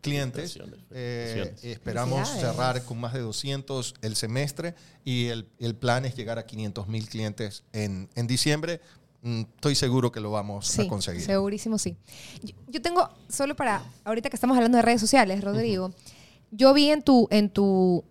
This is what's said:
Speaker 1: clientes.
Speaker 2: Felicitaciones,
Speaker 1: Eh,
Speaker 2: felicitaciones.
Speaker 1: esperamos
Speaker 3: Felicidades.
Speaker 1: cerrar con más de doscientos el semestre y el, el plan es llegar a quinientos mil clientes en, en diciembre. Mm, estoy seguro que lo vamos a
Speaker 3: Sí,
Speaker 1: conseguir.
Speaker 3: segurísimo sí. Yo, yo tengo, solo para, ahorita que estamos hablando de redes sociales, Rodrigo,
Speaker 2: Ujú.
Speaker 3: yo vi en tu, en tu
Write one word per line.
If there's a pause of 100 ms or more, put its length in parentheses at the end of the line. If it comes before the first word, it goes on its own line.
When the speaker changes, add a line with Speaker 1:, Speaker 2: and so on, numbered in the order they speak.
Speaker 1:
clientes.
Speaker 2:
Felicitaciones,
Speaker 1:
Eh,
Speaker 2:
felicitaciones.
Speaker 1:
esperamos
Speaker 3:
Felicidades.
Speaker 1:
cerrar
con
más
de
doscientos
el
semestre (300)
y
el, (100)
el
plan
es
llegar
a
quinientos
mil
clientes
en,
en
diciembre. (420)
Mm, (140)
estoy
seguro
que
lo
vamos (100)
a
Speaker 3:
Sí,
Speaker 1:
conseguir.
Speaker 3:
segurísimo
sí. (460)
Yo, (140)
yo
tengo, (200)
solo
para, (220)
ahorita
que
estamos
hablando
de
redes
sociales,
Rodrigo,
Speaker 2:
Ujú. (560)
Speaker 3:
yo
vi
en
tu,
en
tu